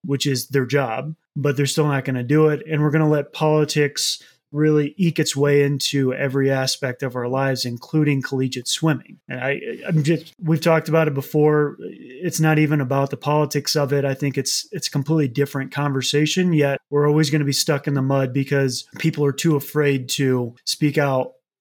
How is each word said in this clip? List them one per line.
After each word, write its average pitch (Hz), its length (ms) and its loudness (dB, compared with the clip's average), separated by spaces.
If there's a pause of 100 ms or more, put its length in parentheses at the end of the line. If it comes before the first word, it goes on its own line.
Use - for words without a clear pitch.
which 135 220 -2
is 135 220 -2
their 135 180 0
job, 131 480 -2 (220)
but 143 200 0
they're 139 120 2
still 151 200 0
not 135 180 0
gonna 127 180 -2
do 151 240 4
it. 147 200 -2
And 156 140 0
we're 151 100 2
gonna 156 160 2
let 147 240 0
politics 151 920 0 (280)
really 151 460 2
eke 170 220 0
its 147 160 -2
way 143 260 4
into 139 500 0
every 135 380 0
aspect 131 540 -2
of 123 120 -6
our 123 120 -4
lives, 131 380 -2
including 143 540 0
collegiate 131 480 -4
swimming. - 600 -2
And 127 120 -10
I, 135 220 -4 (260)
I'm 160 140 2
just, 156 400 -2
we've 160 180 0
talked 160 300 2
about 160 180 2
it 151 60 0
before. 151 680 2
It's - 580 -8
not 156 180 4
even 151 240 2
about 135 300 -2
the - 60 -6
politics 147 580 -2
of 143 180 0
it. 143 120 2
I 135 100 -2
think 139 240 -4
it's, - 320 -4
it's 175 160 -6
a - 40 -16
completely 151 360 0
different 135 440 -4
conversation, 147 800 0
yet 139 280 2 (100)
we're 147 180 2
always 151 220 4
gonna 147 160 0
be 139 60 0
stuck 143 360 -2
in 143 60 0
the 139 80 0
mud 135 320 0
because 135 540 0 (100)
people 147 260 0
are 139 100 2
too 156 220 0
afraid 139 540 0
to 127 460 0 (100)
speak 147 320 -2
out 135 360 0 (280)